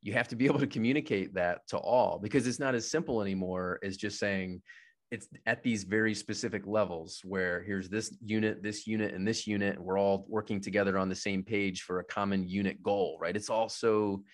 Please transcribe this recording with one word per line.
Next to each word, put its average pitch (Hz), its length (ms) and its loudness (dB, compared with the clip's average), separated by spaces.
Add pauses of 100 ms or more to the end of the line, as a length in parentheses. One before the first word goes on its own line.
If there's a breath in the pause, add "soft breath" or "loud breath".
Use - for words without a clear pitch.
you 104 100 -6
have 120 160 2
to 123 80 -6
be 120 80 4
able 143 140 6
to 139 80 4
communicate 117 640 2
that 87 360 0
to - 100 -2
all, 101 400 2
because 113 280 0
it's 123 120 -2
not 135 160 0
as 113 160 -2
simple 147 320 0
anymore 92 600 -2
as 95 140 -6
just 101 220 -6
saying 95 420 -2 (500 loud breath)
it's - 180 -10 (180)
at 117 160 -2
these 110 220 0
very 110 280 2
specific 104 540 -4
levels 90 580 -2
where 92 380 -2
here's 95 260 -4
this 104 360 -4
unit, 107 380 0
this 104 240 -6
unit, 107 280 0
and 95 120 -2
this 113 200 -2
unit, 101 300 0
and 87 80 -10
we're 95 140 2
all 98 300 4
working 107 320 -2
together 98 380 2
on 95 100 2
the 95 60 0
same 95 280 -2
page 98 400 -2
for 90 180 -4
a 90 40 -8
common 98 440 0
unit 95 340 -2
goal, 92 380 2
right? 87 160 -2
It's 104 120 -4
all 113 200 2
so 107 640 2